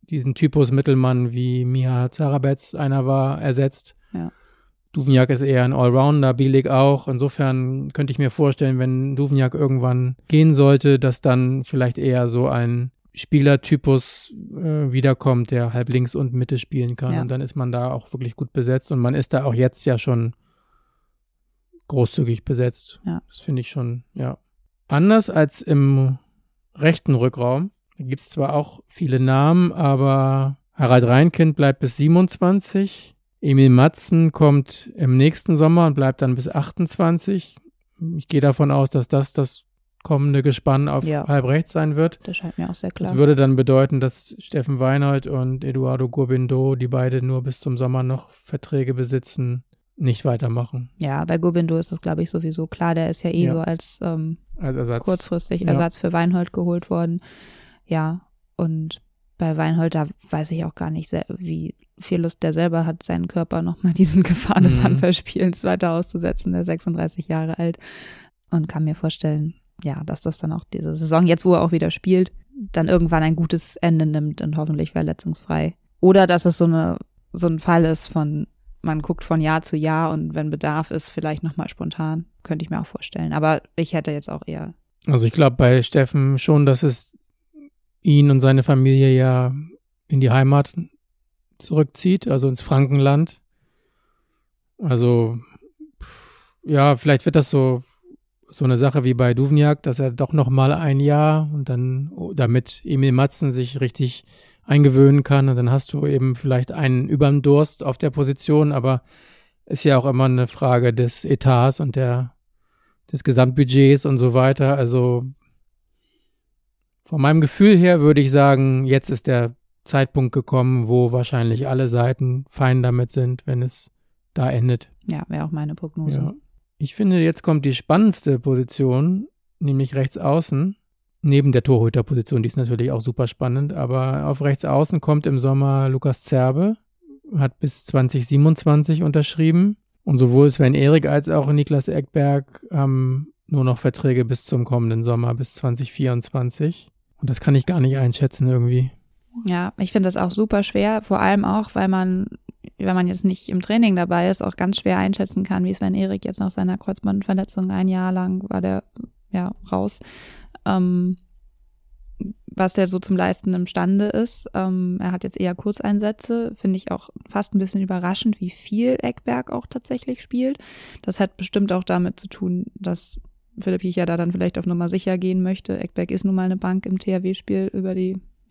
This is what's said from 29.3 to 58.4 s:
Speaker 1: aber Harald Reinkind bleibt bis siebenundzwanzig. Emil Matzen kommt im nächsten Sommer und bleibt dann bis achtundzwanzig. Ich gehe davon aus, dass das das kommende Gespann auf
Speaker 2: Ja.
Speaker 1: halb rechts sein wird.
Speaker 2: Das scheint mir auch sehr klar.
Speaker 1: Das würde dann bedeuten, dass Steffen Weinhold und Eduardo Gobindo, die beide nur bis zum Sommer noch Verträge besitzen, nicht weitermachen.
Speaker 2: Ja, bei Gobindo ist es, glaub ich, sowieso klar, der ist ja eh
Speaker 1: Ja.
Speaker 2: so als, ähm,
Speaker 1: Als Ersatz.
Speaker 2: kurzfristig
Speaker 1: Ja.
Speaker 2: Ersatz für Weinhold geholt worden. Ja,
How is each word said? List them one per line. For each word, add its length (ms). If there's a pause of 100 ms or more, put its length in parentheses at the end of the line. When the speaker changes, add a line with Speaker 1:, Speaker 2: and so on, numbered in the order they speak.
Speaker 1:
aber 840 (160)
Harald 320
Reinkind 500
bleibt 240
bis 180
siebenundzwanzig. 1160 (260)
Emil 280
Matzen 640
kommt 640
im 220
nächsten 400
Sommer 300
und 80
bleibt 260
dann 140
bis 120
achtundzwanzig. 1080 (580)
Ich 120
gehe 140
davon 300
aus, 180
dass 180
das 260
das 300 (400)
kommende 380
Gespann 460
auf 160
Speaker 2:
Ja. 240
Speaker 1:
halb 180
rechts 260
sein 240
wird. 280
Speaker 2:
Das 140
scheint 200
mir 120
auch 60
sehr 160
klar. 180
Speaker 1:
Das 80
würde 180
dann 200
bedeuten, 440
dass 400
Steffen 400
Weinhold 480
und 360
Eduardo 460
Gobindo, 640
die 120
beide 360
nur 200
bis 160
zum 180
Sommer 240
noch 300
Verträge 600
besitzen, 720 (380)
nicht 240
weitermachen. 720
Speaker 2:
Ja, 280
bei 120
Gobindo 400
ist 140
es, 100
glaub 180
ich, 100
sowieso 380
klar, 280
der 140
ist 140
ja 60
eh 160
Speaker 1:
Ja. 80
Speaker 2:
so 80
als, 400
ähm, 360 (200)
Speaker 1:
Als 180
Ersatz. 280
Speaker 2:
kurzfristig 580
Speaker 1:
Ja. 60
Speaker 2:
Ersatz 300
für 140
Weinhold 420
geholt 360
worden. 320 (640)
Ja, 360 (340)